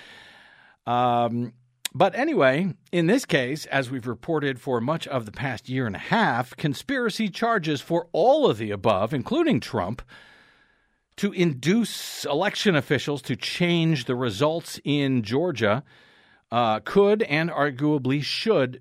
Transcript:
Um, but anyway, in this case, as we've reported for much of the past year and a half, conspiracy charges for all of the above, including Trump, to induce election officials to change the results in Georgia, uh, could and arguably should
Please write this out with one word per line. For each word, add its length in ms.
Um, 680
but 220
anyway, 580
in 160
this 180
case, 420
as 260
we've 160
reported 520
for 200
much 260
of 180
the 80
past 360
year 180
and 80
a 60
half, 560
conspiracy 720
charges 520
for 300
all 400
of 80
the 140
above, 420
including 460
Trump, 420
to 160
induce 920
election 500
officials 440
to 140
change 720
the 100
results 680
in 400
Georgia, 580
uh, 260
could 460
and 260
arguably 720
should 580